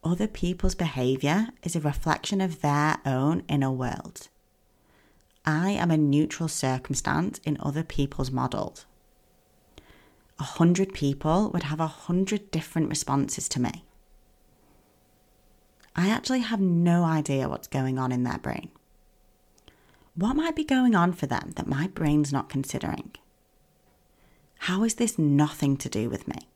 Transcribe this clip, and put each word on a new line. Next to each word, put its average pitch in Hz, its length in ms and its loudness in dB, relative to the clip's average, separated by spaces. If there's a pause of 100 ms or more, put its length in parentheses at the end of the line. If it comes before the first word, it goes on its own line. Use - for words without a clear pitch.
Other 180 240 0
people's 180 480 0
behaviour 139 720 2 (140)
is 170 120 -4
a 160 60 0
reflection 151 580 0
of 180 220 -2
their 147 440 2
own 139 440 0
inner 139 220 0
world. - 580 -8 (1160)
I 160 260 2
am 175 200 0
a 156 60 4
neutral 156 500 2
circumstance 135 920 -2
in - 200 -4
other 147 240 -4
people's 139 480 -2
models. 127 540 -4 (1500)
A 147 40 -6
hundred 175 500 2
people 156 580 0
would 170 120 -2
have 151 180 -4
a 160 60 0
hundred 190 640 -2
different 160 380 -2
responses - 600 -2
to - 100 -4
me. - 240 -4 (2000)
I 180 140 2
actually 254 320 0
have 220 200 -2
no 175 420 4
idea 147 460 2
what's - 180 -8
going 131 320 -2
on 127 120 -2
in 123 120 0
their 113 140 -2
brain. - 320 -8 (1500)
What 214 200 0
might 320 200 0
be 320 80 -2
going 254 320 4
on 175 160 4
for - 140 -4
them - 300 -6
that - 120 -6
my 147 200 -2
brain's 151 440 2
not 139 180 -2
considering? - 640 -6 (1500)
How 190 240 0
is 226 120 0
this 226 220 0
nothing 147 600 4
to 139 120 -8
do 110 200 -2
with - 180 -8
me? - 280 -8